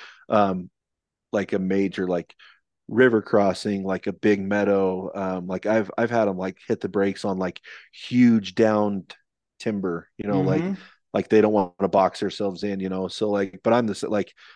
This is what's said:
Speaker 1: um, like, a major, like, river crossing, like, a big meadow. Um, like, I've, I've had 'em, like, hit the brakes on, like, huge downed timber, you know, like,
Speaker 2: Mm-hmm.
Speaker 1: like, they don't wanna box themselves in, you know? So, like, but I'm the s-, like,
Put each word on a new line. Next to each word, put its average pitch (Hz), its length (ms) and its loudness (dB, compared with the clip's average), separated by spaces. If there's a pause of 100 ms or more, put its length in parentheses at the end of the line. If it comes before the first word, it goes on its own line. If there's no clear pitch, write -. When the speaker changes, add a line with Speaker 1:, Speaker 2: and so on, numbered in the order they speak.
(300)
Speaker 1:
um, 95 400 0 (600)
like, 101 220 -2
a 101 60 -2
major, 95 480 0
like, 87 280 -4 (520)
river 113 340 4
crossing, 101 640 0
like, 95 240 -4
a 98 60 -4
big 101 280 2
meadow. 98 760 0
Um, 92 320 -6
like, 92 180 -8
I've, 107 320 0
I've 117 140 0
had 117 160 2
'em, 95 100 -2
like, 92 300 -8
hit 113 140 -2
the 101 80 -6
brakes 98 360 -2
on, 95 140 -2
like, 92 220 -6 (320)
huge 113 640 2
downed 104 600 2 (440)
timber, 95 580 -6
you 101 100 -8
know, 101 160 0
like, 95 220 0
Speaker 2:
Mm-hmm. 190 180 -6 (300)
Speaker 1:
like, 98 160 -2
they 110 120 6
don't 107 120 4
wanna 95 360 0
box 95 320 2
themselves 98 420 -4
in, 101 160 -6
you 95 100 -4
know? 95 180 -4
So, 104 220 -4
like, 101 340 -4
but 113 100 4
I'm 120 140 2
the 104 40 -4
s-, - 120 -8
like, 104 300 -4 (220)